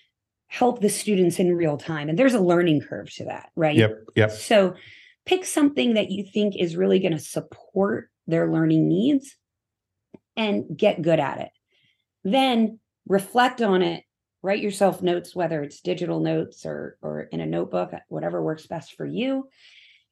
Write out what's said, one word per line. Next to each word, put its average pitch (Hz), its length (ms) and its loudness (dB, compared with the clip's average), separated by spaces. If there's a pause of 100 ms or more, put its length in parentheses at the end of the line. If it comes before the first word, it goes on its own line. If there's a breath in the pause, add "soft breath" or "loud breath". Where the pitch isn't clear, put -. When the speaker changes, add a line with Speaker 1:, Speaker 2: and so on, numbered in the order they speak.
(480 soft breath)
Speaker 1:
help 240 340 0
the 202 80 4
students 185 500 0
in 180 160 2
real 156 220 0
time. 151 320 -6
And 165 100 0
there's 262 140 6
a 220 80 2
learning 175 400 4
curve - 340 -12
to - 100 -12
that, - 300 -12
right? 156 200 0
Speaker 2:
Yep, 214 220 4 (180)
yep. 107 160 4
Speaker 1:
So 190 440 2 (500 loud breath)
pick 370 200 -2
something 254 480 2
that 208 180 0
you 196 140 -6
think 208 320 -2
is 165 180 -2
really 190 240 4
gonna 170 200 0
support - 920 -4 (180)
their 165 240 0
learning 160 360 4
needs 240 480 0 (1000)
and 208 300 -2 (100)
get 196 260 2
good 156 180 2
at 139 200 -4
it. - 120 -12 (720)
Then 226 560 0 (280)
reflect 240 540 0
on 190 200 2
it, 170 220 -4 (400)
write 196 180 -2
yourself 196 400 0
notes, 175 340 -2
whether 165 260 -2
it's 143 200 -12
digital 165 380 -4
notes 160 460 -4
or, - 360 -10
or 76 200 -8 (100)
in 82 100 -8
a 78 40 -6
notebook, 85 460 -4 (180)
whatever 170 340 -6
works 160 240 -6
best - 280 -12
for 151 100 -12
you, 262 420 -6 (640 soft breath)